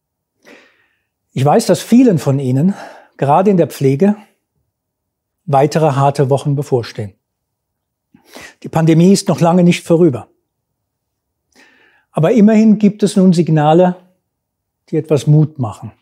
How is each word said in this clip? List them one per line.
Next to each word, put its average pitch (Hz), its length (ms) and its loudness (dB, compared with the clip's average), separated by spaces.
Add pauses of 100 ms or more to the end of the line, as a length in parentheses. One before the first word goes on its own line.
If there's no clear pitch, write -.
(1300)
Ich - 100 -4
weiß, 175 220 0
dass - 160 -2
vielen 233 380 2
von 139 200 -4
Ihnen, 139 340 -2 (440)
gerade 165 340 0
in 190 60 0
der 160 100 2
Pflege, 143 480 0 (1300)
weitere 151 460 0
harte 139 380 -2
Wochen 139 260 -2
bevorstehen. 117 600 -8 (1500)
Die - 60 -14
Pandemie 160 420 2
ist - 160 0
noch 151 140 -2
lange 175 220 2
nicht 175 200 0
vorüber. 160 460 0 (1800)
Aber 160 200 -2
immerhin 220 480 2
gibt 202 240 -2
es 196 120 -2
nun 190 160 2
Signale, 160 640 0 (920)
die 165 80 -6
etwas 151 300 -4
Mut 151 320 0
machen. 110 320 -12 (100)